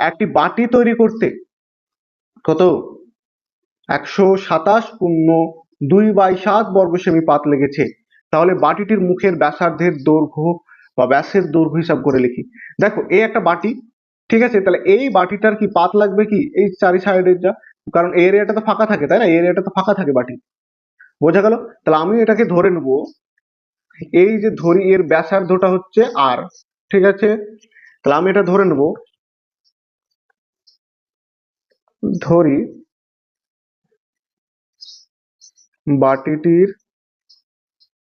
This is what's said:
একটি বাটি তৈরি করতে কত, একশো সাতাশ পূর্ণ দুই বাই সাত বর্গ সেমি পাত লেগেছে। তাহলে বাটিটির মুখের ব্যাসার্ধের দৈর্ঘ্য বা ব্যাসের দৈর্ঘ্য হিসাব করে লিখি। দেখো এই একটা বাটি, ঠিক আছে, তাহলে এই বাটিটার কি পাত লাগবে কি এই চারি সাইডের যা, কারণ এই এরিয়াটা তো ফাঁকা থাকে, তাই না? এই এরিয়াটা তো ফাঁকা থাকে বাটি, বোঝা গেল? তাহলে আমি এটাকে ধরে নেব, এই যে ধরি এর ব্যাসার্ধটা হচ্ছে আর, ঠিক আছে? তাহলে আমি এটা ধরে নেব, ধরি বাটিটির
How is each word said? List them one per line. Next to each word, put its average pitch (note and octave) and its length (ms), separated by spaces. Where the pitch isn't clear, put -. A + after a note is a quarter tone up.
একটি E3+ 160
বাটি F3+ 280
তৈরি A#3+ 260
করতে A3 260
কত, D#3+ 180
একশো D#3+ 380
সাতাশ G3+ 380
পূর্ণ E3 300
দুই G#3 160
বাই F#3+ 160
সাত G#3+ 220
বর্গ F#3 160
সেমি E3 260
পাত D3 120
লেগেছে। C#3 320
তাহলে E3+ 200
বাটিটির F#3+ 440
মুখের F3+ 340
ব্যাসার্ধের D#3+ 520
দৈর্ঘ্য D3+ 380
বা - 160
ব্যাসের E3 320
দৈর্ঘ্য D#3+ 280
হিসাব D#3+ 240
করে C3+ 180
লিখি। B2 180
দেখো G#3 180
এই G3+ 120
একটা A3 220
বাটি, E3+ 220
ঠিক A3+ 160
আছে, A#3+ 180
তাহলে F#3 160
এই B3 100
বাটিটার G3 440
কি G#3 60
পাত F3+ 140
লাগবে G3+ 300
কি G3+ 100
এই G3+ 60
চারি F#3 240
সাইডের F#3 400
যা, F#3+ 80
কারণ F3 140
এই E3+ 80
এরিয়াটা G3+ 300
তো A3 100
ফাঁকা A3 240
থাকে, D3 180
তাই F#3 100
না? A#3 100
এই E3 100
এরিয়াটা F3 260
তো G3 100
ফাঁকা F#3+ 220
থাকে D3+ 200
বাটি, B2 160
বোঝা E3 220
গেল? A3 100
তাহলে D#3 220
আমি F#3+ 100
এটাকে A3 200
ধরে F#3 220
নেব, C3+ 120
এই G#3 100
যে G#3+ 80
ধরি F3 200
এর F#3 80
ব্যাসার্ধটা F#3 640
হচ্ছে F#3 280
আর, B2 100
ঠিক F#3+ 220
আছে? G3 160
তাহলে C#3+ 200
আমি F3+ 120
এটা G3+ 180
ধরে G3 200
নেব, C#3 120
ধরি E3+ 320
বাটিটির D3+ 840